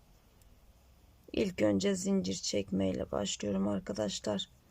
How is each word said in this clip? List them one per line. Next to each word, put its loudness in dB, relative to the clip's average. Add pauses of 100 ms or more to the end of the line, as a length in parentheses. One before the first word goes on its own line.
(1300)
İlk 0
önce 4
zincir 0
çekmeyle -2
başlıyorum -2
arkadaşlar. -2 (220)